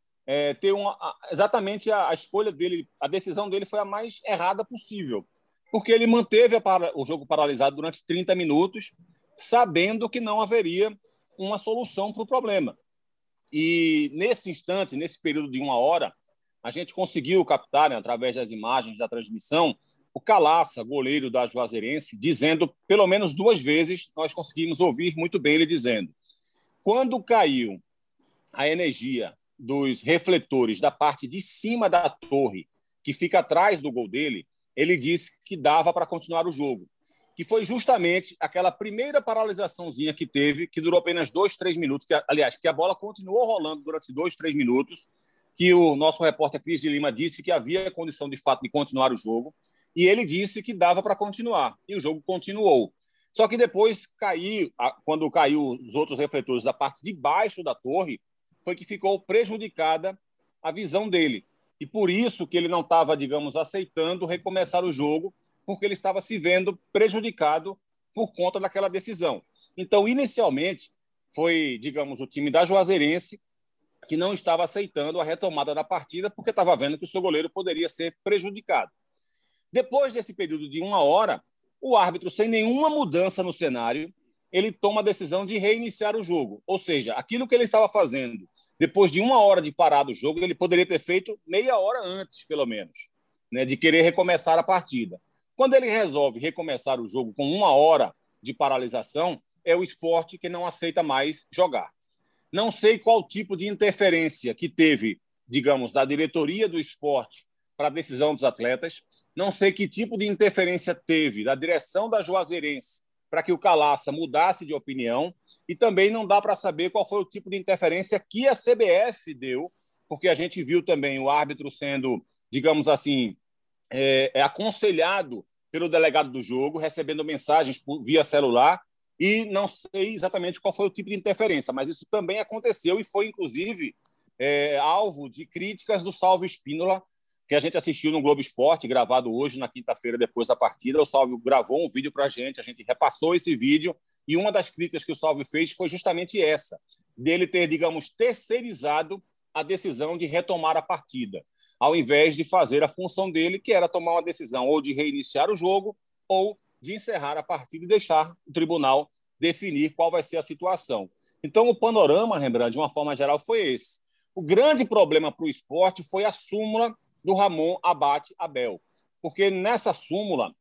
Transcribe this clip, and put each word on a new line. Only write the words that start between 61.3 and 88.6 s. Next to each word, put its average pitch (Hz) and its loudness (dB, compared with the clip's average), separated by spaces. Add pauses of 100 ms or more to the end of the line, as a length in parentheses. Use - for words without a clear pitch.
E 151 -12
por 196 0
isso 202 0
que - -4
ele 170 0
não 170 0
tava, 160 4
digamos, 143 -4
aceitando 170 -4
recomeçar 180 -2
o 180 -2
jogo, 151 -2 (320)
porque 196 -6
ele 202 -2
estava 190 -2
se 220 -8
vendo 180 0 (120)
prejudicado 196 0 (360)
por 214 -4
conta 180 -2
daquela 196 -2
decisão. 175 -4 (340)
Então, 202 4
inicialmente, 196 0 (440)
foi, 156 0
digamos, 139 -6
o 131 -8
time 143 -4
da 165 6
Juazeirense 175 2 (720)
que 156 -2
não 175 0
estava 170 0
aceitando 165 -6
a 160 0
retomada 156 -4
da 151 -4
partida, 180 -6
porque - -8
estava 180 4
vendo 139 -2
que - -12
o 170 -14
seu 190 -6
goleiro 160 0
poderia 170 -4
ser 165 -8
prejudicado. 196 -2 (800)
Depois 254 0
desse 226 -6
período 156 -6
de 151 -8
uma 190 2
hora, 165 4 (380)
o 254 4
árbitro, 180 0
sem 214 0
nenhuma 233 2
mudança 277 0
no 180 -4
cenário, 131 -4 (400)
ele 190 0
toma 208 0
a - -2
decisão 190 -2
de 208 -4
reiniciar 214 -2
o 220 -4
jogo. 139 -4
Ou 185 -2
seja, 135 -2
aquilo 220 -4
que 226 0
ele 240 6
estava 220 4
fazendo 123 -2 (300)